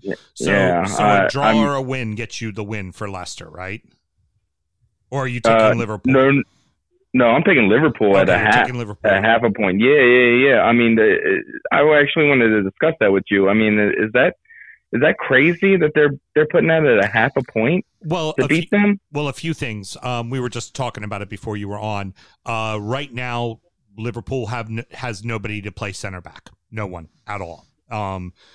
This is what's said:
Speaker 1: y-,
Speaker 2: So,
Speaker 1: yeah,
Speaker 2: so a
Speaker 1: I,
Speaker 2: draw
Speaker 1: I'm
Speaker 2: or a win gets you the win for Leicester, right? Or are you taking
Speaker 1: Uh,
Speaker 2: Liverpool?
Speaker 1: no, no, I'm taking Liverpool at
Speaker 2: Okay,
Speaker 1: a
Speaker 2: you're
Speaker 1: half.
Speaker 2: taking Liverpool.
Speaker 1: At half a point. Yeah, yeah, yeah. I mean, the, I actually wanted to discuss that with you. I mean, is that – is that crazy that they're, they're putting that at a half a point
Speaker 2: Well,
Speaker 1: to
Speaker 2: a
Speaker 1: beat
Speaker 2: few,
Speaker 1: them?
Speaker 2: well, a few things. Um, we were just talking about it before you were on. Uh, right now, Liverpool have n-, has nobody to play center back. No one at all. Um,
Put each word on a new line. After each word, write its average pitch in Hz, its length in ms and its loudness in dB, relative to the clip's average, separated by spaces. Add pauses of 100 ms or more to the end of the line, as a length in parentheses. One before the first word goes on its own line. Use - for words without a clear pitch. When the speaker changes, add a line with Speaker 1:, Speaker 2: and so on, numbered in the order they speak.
Speaker 1:
y-, 98 100 -8 (220)
Speaker 2:
So, 80 160 -4
Speaker 1:
yeah, 92 340 0
Speaker 2:
so 101 180 -2
a 101 200 4
Speaker 1:
I, - 60 0
Speaker 2:
draw 139 160 -2
Speaker 1:
I'm 110 120 4
Speaker 2:
or 110 180 2
a 135 60 -4
win 127 320 -6
gets 110 280 -10
you 113 100 -6
the 107 120 -8
win 101 280 -8
for 104 180 -10
Leicester, 87 400 -12
right? 95 320 -12 (1300)
Or 135 140 -4
are 131 40 -4
you 123 120 -6
taking 113 220 4
Speaker 1:
Uh, 107 140 6
Speaker 2:
Liverpool? 117 380 -2
Speaker 1:
no, 135 300 4 (680)
no, 127 140 4
I'm 131 160 4
taking 131 260 4
Liverpool 113 480 4
at 95 120 4
Speaker 2:
Okay, 92 40 4
Speaker 1:
a 87 40 4
Speaker 2:
you're 98 80 0
Speaker 1:
half. 110 200 4
Speaker 2:
taking 123 120 -6
Liverpool. 107 340 -4
Speaker 1:
At 98 120 2
half 113 200 2
a 113 80 2
point. 98 280 0
Yeah, 131 160 4
yeah, 123 540 6
yeah. 117 120 4
I 113 120 4
mean, 117 220 2
the, 98 460 2 (300)
I - 80 2 (200)
actually 147 280 2
wanted 127 220 4
to 107 140 2
discuss 151 360 -2
that 104 120 4
with 98 200 2
you. 98 180 2
I 101 40 2
mean, 107 260 2
is 107 340 0
that – 135 220 2 (560)
is 120 100 -4
that 175 160 2
crazy 170 600 2
that 156 180 0
they're, 147 160 4 (240)
they're 151 120 2
putting 160 200 2
that 160 180 2
at 113 180 4
a 104 40 0
half 117 300 0
a 139 140 -2
point 127 340 -2 (160)
Speaker 2:
Well, 156 320 -4
Speaker 1:
to 131 120 0
Speaker 2:
a - 20 -2
Speaker 1:
beat 160 220 -2
Speaker 2:
few, 208 100 2
Speaker 1:
them? 202 200 2 (120)
Speaker 2:
well, 147 180 -6
a 131 40 -6
few 160 200 -8
things. 107 500 -10
Um, 120 260 -6
we 131 100 -6
were 123 100 -4
just - 260 -12
talking 120 280 -8
about 101 180 -10
it 101 80 -12
before 104 280 -10
you 101 120 -10
were 104 100 -10
on. 101 340 -8 (320)
Uh, 110 360 -6
right 131 320 -6
now, 120 480 -6 (360)
Liverpool 117 500 -8
have 117 220 -8
n-, 113 220 -8
has 107 320 -10
nobody 107 380 -8
to 101 100 -12
play 101 220 -10
center 95 280 -12
back. - 280 -20 (200)
No 110 160 -8
one 87 220 -12 (180)
at 104 160 -10
all. 85 240 -14 (240)
Um, 95 440 -8 (220)